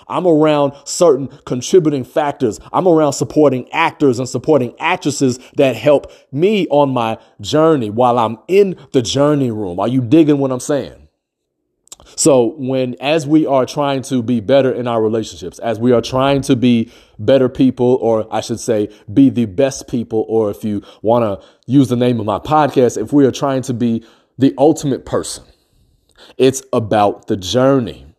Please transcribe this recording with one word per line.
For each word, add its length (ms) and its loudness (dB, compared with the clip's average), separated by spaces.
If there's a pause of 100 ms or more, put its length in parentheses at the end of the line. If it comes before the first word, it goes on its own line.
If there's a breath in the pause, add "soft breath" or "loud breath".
I'm 180 -4
around 460 2 (120)
certain 440 2 (180 loud breath)
contributing 580 0
factors. 560 -4 (120 loud breath)
I'm 160 0
around 260 2
supporting 580 0
actors 460 0
and 100 -6
supporting 520 -2
actresses 580 -2 (180 loud breath)
that 200 2
help 360 0 (200 loud breath)
me 360 0
on 220 2
my 280 -4 (220 soft breath)
journey 500 0
while 280 2
I'm 200 -2 (100)
in 280 2 (160 loud breath)
the 100 2
journey 480 0
room. 300 -6
Are 80 0
you 120 0
digging 380 2
what 140 -2
I'm 80 -6
saying? 400 -6 (1160 loud breath)
So 420 2
when, 420 -4
as 260 -2
we 200 2
are 200 0
trying 360 -4
to 200 -4
be 180 -2
better 320 2
in 140 -6
our 160 -2
relationships, 560 -6
as 200 -6
we 140 2
are 80 4
trying 420 -2
to 140 2
be 340 2 (280 loud breath)
better 300 2
people, 520 0
or 340 -2
I 60 -2
should 200 -8
say, 280 -2 (240 loud breath)
be 180 4
the 160 -2
best 420 -4
people, 400 -4
or 220 0
if 140 -12
you 180 -6 (200 loud breath)
wanna 380 0 (260 soft breath)
use 220 4
the 80 -2
name 240 0
of 60 -6
my 120 -2
podcast, 640 2
if 120 -6
we 140 6
are 40 4
trying 320 -4
to 120 -6
be 300 -2 (340 soft breath)
the 200 2
ultimate 460 0
person, 400 -8 (920 soft breath)
it's 260 2 (100)
about 540 0
the 100 -4
journey. 680 -2 (120)